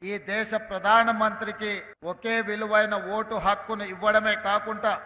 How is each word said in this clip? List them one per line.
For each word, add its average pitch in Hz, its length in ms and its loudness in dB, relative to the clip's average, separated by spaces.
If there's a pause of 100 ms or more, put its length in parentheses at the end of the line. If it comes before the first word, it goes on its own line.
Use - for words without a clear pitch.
(100)
ఈ - 20 -4 (220)
దేశ 214 160 -2 (200)
ప్రధానమంత్రికి 214 1000 2 (400)
ఒకే 226 240 -2 (140)
విలువైన 214 440 2 (220)
ఓటు 220 180 -4 (120)
హక్కును 208 480 0
ఇవ్వడమే 214 420 4 (120)
కాకుండా 208 440 0 (140)